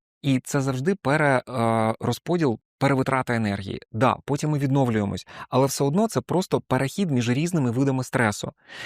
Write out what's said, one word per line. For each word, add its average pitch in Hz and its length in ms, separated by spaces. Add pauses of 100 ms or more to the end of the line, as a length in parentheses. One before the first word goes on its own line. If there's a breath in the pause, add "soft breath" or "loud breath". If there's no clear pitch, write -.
(220)
і 135 180
це 139 220
завжди 135 340
пере-, 143 540
е, 113 500
розподіл, 143 600 (200)
перевитрата 131 560
енергії. 101 460 (100)
Да, 113 340
потім 143 240
ми 151 100
відновлюємось, 120 680 (220 loud breath)
але 135 180
все 143 160
одно 180 240
це 131 140
просто 143 400
перехід 135 500
між 120 180
різними 147 420
видами 131 320
стресу. 117 480 (340 loud breath)